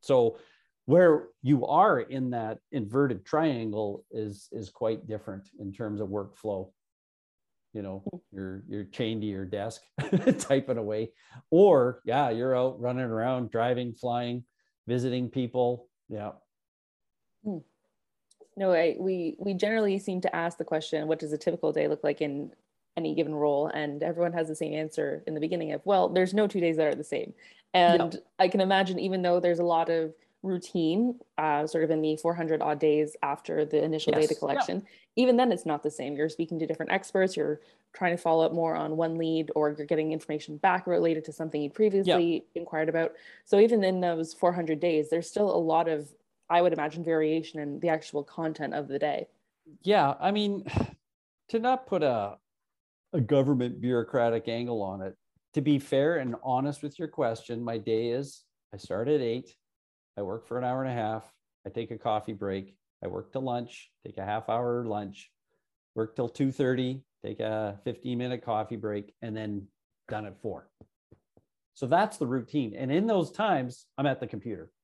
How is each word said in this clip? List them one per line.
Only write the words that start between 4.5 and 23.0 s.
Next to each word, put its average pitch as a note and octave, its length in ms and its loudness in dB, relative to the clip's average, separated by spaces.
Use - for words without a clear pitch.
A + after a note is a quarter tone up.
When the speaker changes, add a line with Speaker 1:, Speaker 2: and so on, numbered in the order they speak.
Speaker 1:
is G#2+ 180 -10
quite A2+ 380 -4
different G2 400 -10
in G2+ 140 -8
terms G#2 280 -6
of G#2 80 -4
workflow. G2 640 -6
You G#2+ 100 -8
know, G2 260 -10
Speaker 2:
Hmm. F3+ 100 -12
Speaker 1:
you're, F#2+ 380 -10
you're G#2 160 -8
chained A2 380 -4
to G#2+ 40 -4
your G2 180 -6
desk G2+ 380 -8
<laughs> - 260 4
typing C3+ 400 0
away, G#2+ 320 -4
or D3+ 540 8
yeah, B2+ 260 2
you're B2 260 0
out B2+ 240 0
running B2 220 -2
around, A#2 480 -2
driving, A#2+ 440 0
flying, A#2+ 500 -4
visiting B2 420 -2
people. B2 600 -2
Yeah. G#2 240 -8
Speaker 2:
Hmm. G3+ 140 -6
No, F#3+ 160 2
I, E3 280 4
we, F#3 400 -2
we G3 140 -2
generally G#3 440 2
seem F#3+ 220 -4
to - 160 -2
ask E3+ 200 -2
the D#3+ 80 -6
question, D#3 440 -2
"What D#3 100 2
does D3+ 140 -6
a D3+ 60 -2
typical D#3+ 340 -2
day D3+ 160 0
look D3+ 160 -4
like D3 160 0
in C#3+ 320 -6
any D#3+ 200 -2